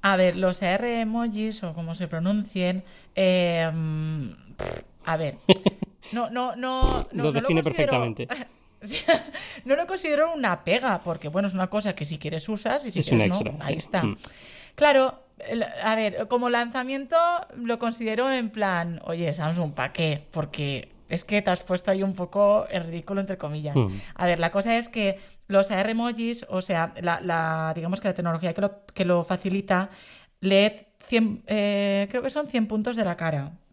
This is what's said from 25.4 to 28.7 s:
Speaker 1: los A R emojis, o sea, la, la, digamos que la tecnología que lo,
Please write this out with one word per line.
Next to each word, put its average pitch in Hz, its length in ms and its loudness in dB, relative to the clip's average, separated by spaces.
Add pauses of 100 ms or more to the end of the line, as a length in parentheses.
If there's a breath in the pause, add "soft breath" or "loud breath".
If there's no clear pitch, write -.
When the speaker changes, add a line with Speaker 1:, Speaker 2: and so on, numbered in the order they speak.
Speaker 1:
los 196 240 4
A 190 80 2
R 214 120 0
emojis, 233 580 -2
o 185 120 -2
sea, 170 400 0
la, 175 200 0
la, 160 540 0
digamos 170 240 -4
que - 100 -2
la 180 40 -2
tecnología 170 400 -2
que 202 80 -2
lo, 202 320 -4